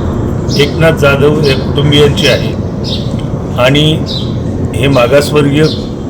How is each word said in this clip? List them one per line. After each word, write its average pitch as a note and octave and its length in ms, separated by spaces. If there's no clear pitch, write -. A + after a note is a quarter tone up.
एकनाथ D3+ 280
जाधव D3 560
या C3+ 80
कुटुंबियांची C#3+ 720
आहे A2+ 260
आणि D3 380
हे B2+ 120
मागासवर्गीय, C#3+ 760
अ, D3+ 60